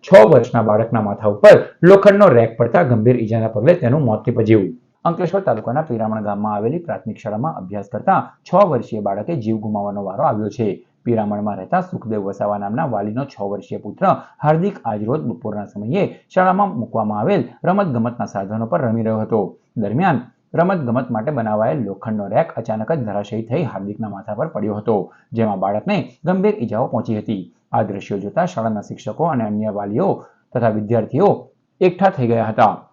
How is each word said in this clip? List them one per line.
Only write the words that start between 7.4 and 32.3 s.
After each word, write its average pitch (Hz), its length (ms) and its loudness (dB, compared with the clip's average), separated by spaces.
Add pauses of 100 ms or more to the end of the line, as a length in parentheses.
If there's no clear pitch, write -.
અભ્યાસ 98 360 -10
કરતા 170 280 0 (240)
છ 196 220 2
વર્ષીય 120 360 -4
બાળકે 101 340 -4
જીવ 113 220 -4
ગુમાવવાનો 101 460 -6
વારો 98 200 -4
આવ્યો 110 260 -2
છે. 107 180 -4 (360)
પિરામણમાં 104 540 -2
રહેતા 170 240 -2
સુખદેવ 107 460 -6
વસાવા 104 300 -4
નામના 107 280 -4
વાલીનો 107 400 -4
છ - 160 -18
વર્ષીય 101 380 -8
પુત્ર 107 260 -6 (380)
હાર્દિક 160 420 0
આજરોજ 113 360 -4
બપોરના 104 440 -8
સમયે 123 400 -4 (280)
શાળામાં 190 440 0
મૂકવામાં 107 420 -4
આવેલ 160 240 0 (200)
રમતગમતના 127 640 -2
સાધનો 104 400 -6
પર 156 160 -2
રમી 113 220 0
રહ્યો 110 160 0
હતો. 107 220 0 (360)
દરમિયાન 123 440 0 (340)
રમતગમત 156 560 0
માટે 110 200 -4
બનાવાયેલ 113 540 -2
લોખંડનો 101 420 -6
રેક 123 300 0
અચાનક 110 340 -6
જ 165 140 -2
ધરાશયી 104 440 -6
થઈ 156 140 -2
હાર્દિકના 101 460 -8
માથા 101 240 -10
પર 120 140 -4
પડ્યો 104 280 -6
હતો, 104 360 -2 (200)
જેમાં 107 280 -2
બાળકને 104 380 -2 (280)
ગંભીર 190 380 0
ઈજાઓ 110 240 -2
પહોંચી 110 320 -4
હતી. 101 240 -6 (280)
આ 117 120 0
દ્રશ્યો 98 360 -6
જોતા 101 260 -2
શાળાના 110 360 -4
શિક્ષકો 107 520 -6
અને 117 100 -2
અન્ય 107 260 -2
વાલીઓ 104 400 -2 (440)
તથા 113 160 0
વિદ્યાર્થીઓ 110 680 0 (460)
એકઠા 185 280 2
થઈ 131 180 -2
ગયા 113 220 0